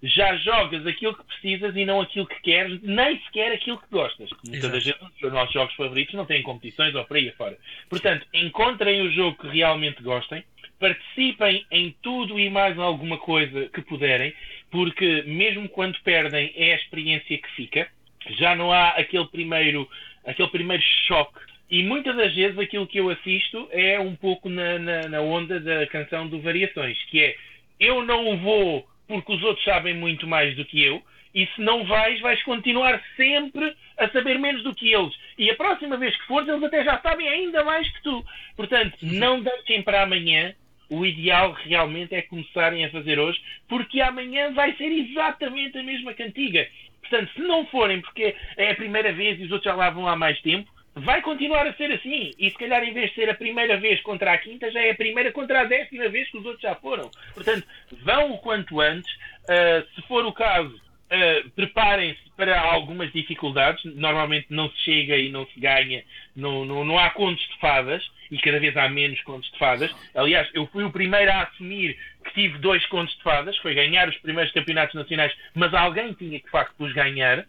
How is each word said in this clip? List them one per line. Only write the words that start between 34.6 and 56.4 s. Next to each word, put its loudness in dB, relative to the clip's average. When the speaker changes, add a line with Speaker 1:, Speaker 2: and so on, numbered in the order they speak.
Speaker 1:
do -4
que 0
eles. 2
E 2
a 2
próxima 0
vez -2
que -10
fores, 0
eles 0
até 2
já 2
sabem 0
ainda 0
mais 0
que -14
tu. -4
Portanto, 0
não 2
deixem -2
para 4
amanhã. 0
O -2
ideal 2
realmente -2
é -2
começarem -2
a -4
fazer -2
hoje, 2
porque -2
amanhã 0
vai 2
ser -4
exatamente -2
a -8
mesma -8
cantiga. -2
Portanto, -2
se -8
não 2
forem, 2
porque -2
é 2
a 0
primeira 0
vez -2
e -10
os -8
outros -4
já 2
lá 2
vão -4
há 2
mais 0
tempo, -2
vai 0
continuar 0
a -6
ser -4
assim. -6
E 2
se -12
calhar, 0
em -4
vez -2
de -12
ser 0
a 0
primeira 0
vez 2
contra -2
a 4
quinta, -8
já -2
é 4
a 0
primeira -2
contra 0
a 4
décima -2
vez -4
que -14
os -14